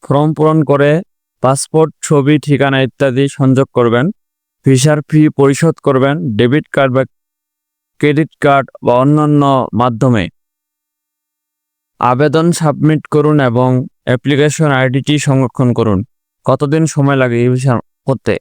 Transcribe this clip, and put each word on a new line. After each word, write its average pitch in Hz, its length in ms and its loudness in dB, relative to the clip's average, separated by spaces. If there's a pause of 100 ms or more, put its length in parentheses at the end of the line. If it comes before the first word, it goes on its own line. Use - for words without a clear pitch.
ফর্ম 151 300 0
পূরণ 156 300 0
করে 143 280 2 (500)
পাসপোর্ট, 143 500 0 (120)
ছবি, 147 360 2
ঠিকানা 135 420 0
ইত্যাদি 135 500 -2
সংযোগ 131 420 0
করবেন। 120 380 0 (540)
ভিসার 135 340 2 (100)
ফি 151 200 2
পরিশোধ 139 540 0
করবেন 139 320 0 (220)
ডেবিট 123 300 0
কার্ড 135 260 -2
বা 131 100 0 (960)
ক্রেডিট 147 400 0
কার্ড 139 260 0 (180)
বা 120 100 2
অন্যান্য 143 800 2
মাধ্যমে। 117 500 0 (1800)
আবেদন 143 520 2
সাবমিট 156 540 0
করুন 151 340 2
এবং 127 480 0 (160)
অ্যাপ্লিকেশন 143 680 0
আইডিটি 131 480 -2
সংরক্ষণ 131 540 0
করুন। 107 300 -2 (420)
কতদিন 147 400 0
সময় 139 300 0
লাগে 123 260 0
এই 123 80 0
ভিসা 127 300 -2 (260)
করতে? 117 360 -4